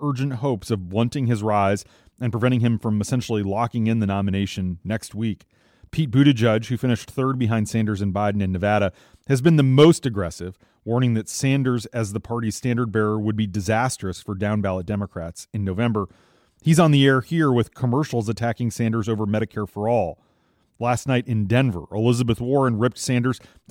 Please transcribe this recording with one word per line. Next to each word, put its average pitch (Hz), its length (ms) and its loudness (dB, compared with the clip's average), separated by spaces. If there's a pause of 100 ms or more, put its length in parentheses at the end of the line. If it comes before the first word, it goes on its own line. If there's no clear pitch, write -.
urgent 139 320 -2
hopes 120 380 -4
of 92 180 -4
blunting 117 380 0
his 110 160 0
rise 104 420 2 (340)
and 120 120 -4
preventing 120 300 2
him 117 180 2
from 107 200 -2
essentially 110 440 -2
locking 110 420 -2
in 113 140 0
the 104 80 0
nomination 98 760 -2
next 107 300 -8
week. 107 320 -6 (460)
Pete 147 200 -2
Buttigieg, 113 540 4
who 123 120 -4
finished 120 320 -2
third 131 300 -2
behind 110 300 0
Sanders 107 320 0
and 98 120 0
Biden 104 280 0
in 95 100 0
Nevada, 101 400 0 (360)
has 135 140 0
been 165 140 4
the 147 80 4
most 143 420 6
aggressive, 92 520 -6 (260)
warning 120 300 0
that 110 160 -2
Sanders 127 580 0
as 113 240 -4
the 107 80 -4
party's 113 360 -4
standard 120 360 -2
bearer 107 260 0
would 107 200 -2
be 110 100 0
disastrous 104 720 -2
for 104 140 -8
down-ballot 98 500 -2
Democrats 95 680 -8
in 107 100 -4
November. 101 440 -2 (540)
He's 160 200 4
on 160 100 6
the 139 140 6
air 131 160 4
here 160 280 0
with 120 260 0
commercials 123 520 -2
attacking 117 440 -4
Sanders 113 360 -2
over 110 180 -2
Medicare 107 440 -2
for 104 180 -6
All. 104 320 0 (600)
Last 120 280 -2
night 127 200 0
in 110 180 0
Denver, 110 460 0
Elizabeth 117 500 0
Warren 127 360 2
ripped 120 200 0
Sanders 127 420 -2 (320)